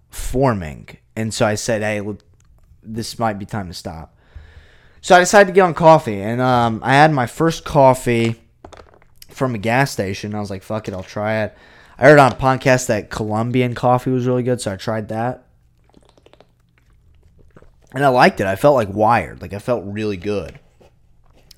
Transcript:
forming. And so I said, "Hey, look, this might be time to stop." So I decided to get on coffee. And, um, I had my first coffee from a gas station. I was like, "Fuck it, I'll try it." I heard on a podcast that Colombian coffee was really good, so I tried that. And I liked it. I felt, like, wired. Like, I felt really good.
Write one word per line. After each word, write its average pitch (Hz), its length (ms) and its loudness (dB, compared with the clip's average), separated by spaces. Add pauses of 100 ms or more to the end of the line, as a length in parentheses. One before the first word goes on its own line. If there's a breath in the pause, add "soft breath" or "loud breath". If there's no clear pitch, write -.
(100)
forming. 98 880 -4 (180)
And 110 160 -6
so 120 140 0
I 107 80 0
said, 107 260 -4
"Hey, 107 220 -4
look, 101 200 -12 (600)
this 110 360 -12
might 107 200 -4
be 98 80 -14
time 98 220 -10
to 80 60 -16
stop." 80 400 -16 (840 soft breath)
So - 160 4
I 180 40 8
decided 190 260 6
to 185 80 -4
get 190 80 6
on 175 100 2
coffee. 151 480 4
And, 113 200 -4
um, 120 440 0
I 120 80 0
had 151 200 6
my 127 140 -2
first 160 380 -4
coffee 123 760 2 (880)
from 131 240 -6
a 110 40 -8
gas 117 320 0
station. 104 440 -8
I 107 60 -6
was 101 100 -8
like, 95 120 -12
"Fuck 107 240 -8
it, 101 60 -10
I'll 92 100 -10
try 107 420 -6
it." 98 120 -10 (420 soft breath)
I 120 60 2
heard 147 140 10
on 131 140 6
a - 40 -10
podcast 131 520 0
that 107 220 -4
Colombian 120 640 -4
coffee 127 360 0
was 127 160 -2
really 127 160 0
good, 123 180 -2
so 101 120 -6
I 95 40 -10
tried 110 320 -8
that. 113 380 -6 (2500)
And 135 100 0
I 143 40 4
liked 131 320 4
it. 101 60 -2
I 95 100 -2
felt, 143 180 4
like, 110 160 0
wired. 104 500 0
Like, 92 140 -12
I 98 40 -8
felt 107 280 -6
really 104 300 -6
good. 92 420 -8 (1000)